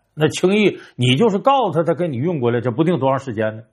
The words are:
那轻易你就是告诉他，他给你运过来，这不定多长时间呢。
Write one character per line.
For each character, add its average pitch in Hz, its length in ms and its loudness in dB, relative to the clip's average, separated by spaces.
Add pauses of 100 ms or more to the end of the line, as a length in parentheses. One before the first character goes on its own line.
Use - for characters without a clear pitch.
(140)
那 151 140 0
轻 185 280 0
易 208 220 2 (180)
你 123 200 2
就 208 160 2
是 196 80 -2
告 254 320 2
诉 - 0 -
他， 156 120 0
他 160 120 0
给 175 120 -4
你 139 100 -6
运 156 220 -4
过 117 120 2
来， 120 100 0
这 120 80 -2
不 120 140 0
定 165 160 0
多 135 100 0
长 135 80 0
时 127 160 -8
间 110 240 -4
呢。 113 160 -18